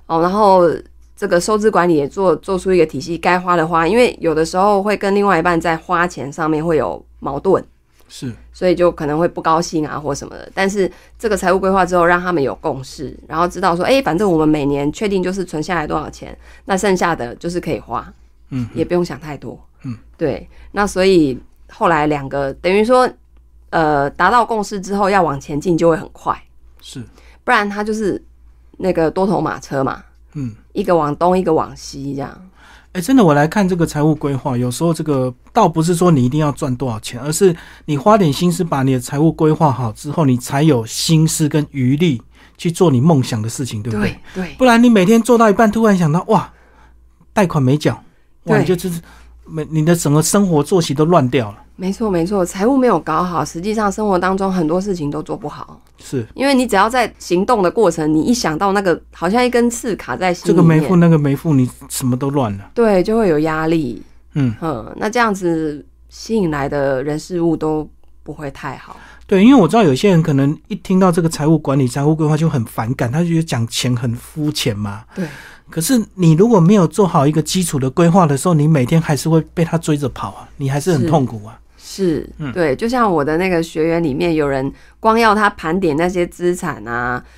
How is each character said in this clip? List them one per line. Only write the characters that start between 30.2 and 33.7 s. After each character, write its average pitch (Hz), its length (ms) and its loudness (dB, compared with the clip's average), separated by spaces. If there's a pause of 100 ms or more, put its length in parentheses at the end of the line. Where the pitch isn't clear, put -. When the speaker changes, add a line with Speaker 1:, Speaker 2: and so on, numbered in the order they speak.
Speaker 2:
嗯。 127 200 -8 (200)
Speaker 1:
一 - 100 -2
个 180 100 2
往 147 220 0
东， 180 200 2
一 190 60 0
个 170 100 0
往 131 220 -2
西 139 400 -12
这 139 60 -8
样。 135 100 -10 (600)
Speaker 2:
哎， 185 80 -8
真 262 160 2
的， 240 80 8
我 156 80 6
来 147 160 4
看 196 180 0
这 185 80 0